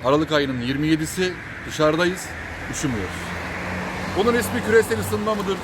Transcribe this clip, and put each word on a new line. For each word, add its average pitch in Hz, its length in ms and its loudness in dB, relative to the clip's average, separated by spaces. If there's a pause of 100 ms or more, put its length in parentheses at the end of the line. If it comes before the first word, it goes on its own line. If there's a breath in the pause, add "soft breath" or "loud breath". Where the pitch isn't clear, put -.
Aralık 151 280 4
ayının 139 300 2
yirmi 139 260 0
yedisi, 160 460 0 (340)
dışarıdayız, 156 580 2 (460)
üşümüyoruz. 104 440 -2 (1000)
Bunun 226 160 4
ismi 233 340 0
küresel 220 320 4
ısınma 208 360 -2
mıdır? 196 280 -2